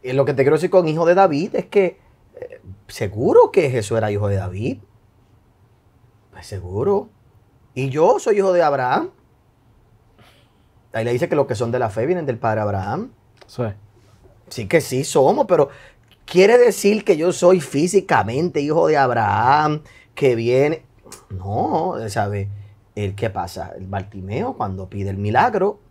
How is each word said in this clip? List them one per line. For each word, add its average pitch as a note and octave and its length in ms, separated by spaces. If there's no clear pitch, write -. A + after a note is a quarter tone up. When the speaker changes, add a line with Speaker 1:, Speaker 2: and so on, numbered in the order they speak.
Speaker 1:
Eh, B2+ 100
lo C#3 120
que D3+ 100
te C3+ 80
quiero D3 140
decir E3+ 120
con F#3 180
hijo D#3+ 200
de F3 80
David F#3 400
es G#3 100
que, F#3+ 340
eh, - 260
seguro C3 640
que D#3 200
Jesús A2+ 260
era G#2+ 140
hijo G2+ 160
de G2+ 80
David. F#2 420
Pues - 160
seguro. A2 640
"Y C3+ 160
yo F3 300
soy G#3 180
hijo F#3+ 160
de F3 80
Abraham". C#3+ 480
Ahí A2+ 120
le A#2+ 80
dice B2 160
que E3 60
los C#3+ 120
que B2 80
son A#2 160
de B2 80
la A#2 100
fe A2 160
vienen E3+ 200
del A#2+ 120
padre A2 240
Abraham. G#2+ 500
Speaker 2:
Sí. - 160
Speaker 1:
Sí G#2+ 180
que D#3+ 140
sí C3 220
somos, F3 440
pero D#3 220
¿quiere G3+ 320
decir G#3+ 480
que F#3 100
yo E3 160
soy F3+ 300
físicamente D3+ 1000
hijo D#3 260
de D#3 100
Abraham, B2+ 840
que B2+ 220
viene? C3 480
No, C3 640
¿sabe? G2+ 400
El, G2+ 200
¿qué A2+ 140
pasa? F#2 480
El F#2+ 100
Bartimeo G2+ 680
cuando F#2+ 320
pide G2 200
el G2 80
milagro F3 640